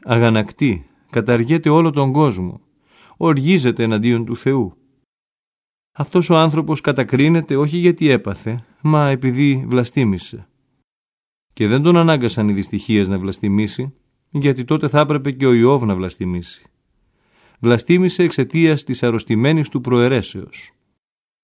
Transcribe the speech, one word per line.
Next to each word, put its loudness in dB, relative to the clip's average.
αγανακτεί, 0
καταργέται 0
όλο 4
τον 0
κόσμο, -2
οργίζεται 0
εναντίον 0
του -6
Θεού. -2
Αυτός 0
ο 4
άνθρωπος 0
κατακρίνεται 0
όχι -2
γιατί 2
έπαθε, -2
μα 2
επειδή 0
βλαστήμησε. -2
Και 0
δεν 2
τον 4
ανάγκασαν 2
οι 0
δυστυχίες -2
να -2
βλαστημίσει, -4
γιατί -2
τότε -2
θα 2
έπρεπε -2
και -2
ο 4
Ιώβ 4
να 0
βλαστημίσει. -8
Βλαστήμησε 2
εξαιτίας 0
της -6
αρρωστημένης 0
του -6
προαιρέσεως. -2